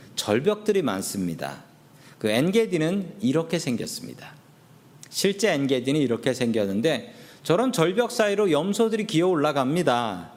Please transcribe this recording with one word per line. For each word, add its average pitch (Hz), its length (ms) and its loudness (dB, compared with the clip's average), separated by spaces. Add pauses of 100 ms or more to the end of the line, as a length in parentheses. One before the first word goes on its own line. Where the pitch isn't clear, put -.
(160)
절벽들이 196 680 0
많습니다. 90 800 -4 (540)
그 110 120 -2
엔게디는 180 880 0
이렇게 160 400 0
생겼습니다. - 760 -8 (760)
실제 202 420 0
엔게디는 135 480 0
이렇게 120 340 0
생겼는데, 113 800 -2 (300)
저런 226 300 2
절벽 190 400 2
사이로 202 380 2
염소들이 208 560 0
기어 165 200 2
올라갑니다. 139 1080 0